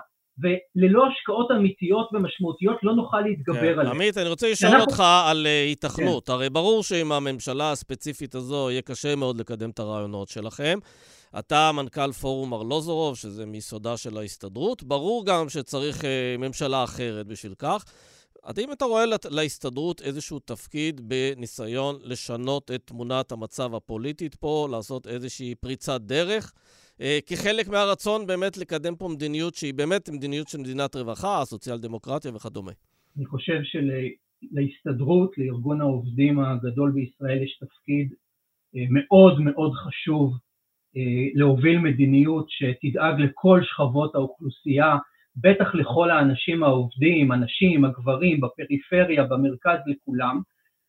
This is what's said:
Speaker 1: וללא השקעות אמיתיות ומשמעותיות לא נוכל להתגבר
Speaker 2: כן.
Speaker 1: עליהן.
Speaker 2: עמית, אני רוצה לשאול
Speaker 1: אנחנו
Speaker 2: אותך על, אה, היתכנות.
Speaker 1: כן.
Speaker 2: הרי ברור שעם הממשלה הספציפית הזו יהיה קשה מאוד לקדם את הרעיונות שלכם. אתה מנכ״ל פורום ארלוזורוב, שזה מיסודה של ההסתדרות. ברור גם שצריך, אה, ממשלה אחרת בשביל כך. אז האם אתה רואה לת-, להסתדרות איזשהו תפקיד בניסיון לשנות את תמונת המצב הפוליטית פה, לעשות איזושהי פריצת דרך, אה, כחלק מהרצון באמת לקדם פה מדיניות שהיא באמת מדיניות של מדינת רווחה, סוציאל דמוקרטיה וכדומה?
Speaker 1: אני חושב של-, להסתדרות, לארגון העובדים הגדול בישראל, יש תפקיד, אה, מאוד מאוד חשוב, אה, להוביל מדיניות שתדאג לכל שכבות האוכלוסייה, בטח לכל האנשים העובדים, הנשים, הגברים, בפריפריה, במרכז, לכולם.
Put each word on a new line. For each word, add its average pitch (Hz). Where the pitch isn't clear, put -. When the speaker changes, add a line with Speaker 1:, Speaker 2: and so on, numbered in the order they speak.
Speaker 1:
וללא 185
השקעות 240
אמיתיות 202
ומשמעותיות 185
לא 220
נוכל 220
להתגבר 160
Speaker 2:
כן. 156
Speaker 1:
עליהן. 127
Speaker 2:
עמית, 202
אני 170
רוצה 220
לשאול 202
Speaker 1:
אנחנו 269
Speaker 2:
אותך 202
על, 156
אה, 151
היתכנות. 151
Speaker 1:
כן. 127
Speaker 2:
הרי 131
ברור 196
שעם 165
הממשלה 139
הספציפית 135
הזו 131
יהיה 127
קשה 143
מאוד 127
לקדם 113
את -
הרעיונות 104
שלכם. 143
אתה 156
מנכ״ל 139
פורום 135
ארלוזורוב, 151
שזה 107
מיסודה 110
של 107
ההסתדרות. 107
ברור 165
גם 170
שצריך, 139
אה, 127
ממשלה 131
אחרת 110
בשביל 101
כך. 185
אז 214
האם 269
אתה 262
רואה 226
לת-, 220
להסתדרות 151
איזשהו 143
תפקיד 147
בניסיון 131
לשנות 127
את 123
תמונת 123
המצב 113
הפוליטית 139
פה, 151
לעשות 120
איזושהי 123
פריצת 127
דרך, 170
אה, 147
כחלק 202
מהרצון 202
באמת 185
לקדם 170
פה 185
מדיניות 151
שהיא 139
באמת 160
מדיניות 147
של 156
מדינת 131
רווחה, 135
סוציאל 117
דמוקרטיה 117
וכדומה? 104
Speaker 1:
אני 139
חושב 156
של-, 143
להסתדרות, 143
לארגון 131
העובדים 139
הגדול 131
בישראל, 135
יש -
תפקיד, 143
אה, 123
מאוד 151
מאוד 147
חשוב, 147
אה, 131
להוביל 143
מדיניות 143
שתדאג 135
לכל 180
שכבות 147
האוכלוסייה, 143
בטח 196
לכל 165
האנשים 156
העובדים, 135
הנשים, 139
הגברים, 135
בפריפריה, 143
במרכז, 135
לכולם. 131